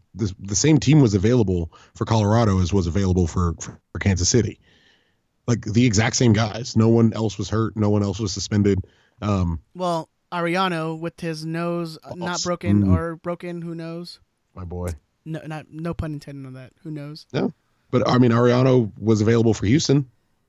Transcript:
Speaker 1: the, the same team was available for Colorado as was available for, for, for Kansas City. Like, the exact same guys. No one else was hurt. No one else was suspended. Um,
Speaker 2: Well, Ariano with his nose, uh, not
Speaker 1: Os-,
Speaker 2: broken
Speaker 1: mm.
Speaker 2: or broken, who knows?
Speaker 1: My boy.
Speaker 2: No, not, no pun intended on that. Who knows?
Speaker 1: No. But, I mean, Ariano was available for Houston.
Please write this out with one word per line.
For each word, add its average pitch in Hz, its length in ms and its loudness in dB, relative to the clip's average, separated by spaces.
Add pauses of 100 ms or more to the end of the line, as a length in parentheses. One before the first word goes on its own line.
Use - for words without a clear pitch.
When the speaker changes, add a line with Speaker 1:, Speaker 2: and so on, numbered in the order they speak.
(140)
Speaker 1:
the, 95 240 -4
the 98 160 -8
same 147 240 4
team 151 220 4
was 113 140 4
available 95 580 0 (220)
for - 100 -8
Colorado 107 560 2
as 90 120 0
was 98 140 2
available 90 400 0
for, 85 340 -2
for, - 200 -16 (120)
for - 60 -10
Kansas 92 300 0
City. 110 320 0 (840)
Like, 117 180 -2
the 110 220 2
exact 110 300 0
same 120 160 4
guys. 110 440 -2
No 113 120 4
one 113 240 4
else 107 260 -6
was 98 100 -8
hurt. 107 280 -4
No 104 140 0
one 104 120 2
else 101 180 -2
was 101 120 -6
suspended. 101 520 0 (380)
Um, 92 380 -2 (140)
Speaker 2:
Well, 175 340 -4 (240)
Ariano 170 680 -4
with 165 220 -10
his 160 260 -8
nose, 170 580 -6
uh, - 100 -16
not 175 200 -8
Speaker 1:
Os-, 170 100 -8
Speaker 2:
broken 180 400 0
Speaker 1:
mm. - 120 4
Speaker 2:
or 165 200 -6
broken, 175 460 -10
who 170 120 -12
knows? 165 460 -14 (340)
Speaker 1:
My 90 100 -14
boy. 90 260 -8 (340)
Speaker 2:
No, 160 220 -10
not, 156 240 -12
no 160 240 -8
pun 160 200 -8
intended 139 320 -14
on 131 80 -16
that. 131 180 -20 (100)
Who 160 80 -14
knows? 147 420 -14
Speaker 1:
No. 143 200 -4 (380)
But, 123 180 0
I 123 100 4
mean, 123 140 6
Ariano 123 680 4
was 104 220 2
available 113 340 4
for - 120 -4
Houston. 139 420 2 (400)